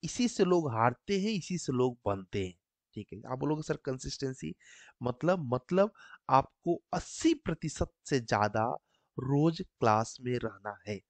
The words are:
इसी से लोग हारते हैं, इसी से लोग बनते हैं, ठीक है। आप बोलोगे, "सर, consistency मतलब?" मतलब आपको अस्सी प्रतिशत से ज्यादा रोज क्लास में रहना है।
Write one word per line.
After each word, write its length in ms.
इसी 240
से 160
लोग 280
हारते 480
हैं, 100
इसी 280
से 140
लोग 340
बनते 400
हैं, 80
ठीक 180
है। 140
आप 120
बोलोगे, 240
"सर, 140
consistency 760
मतलब?" 520
मतलब 380
आपको 520
अस्सी 420
प्रतिशत 580
से 160
ज्यादा 540
रोज 440
क्लास 400
में 180
रहना 400
है। 220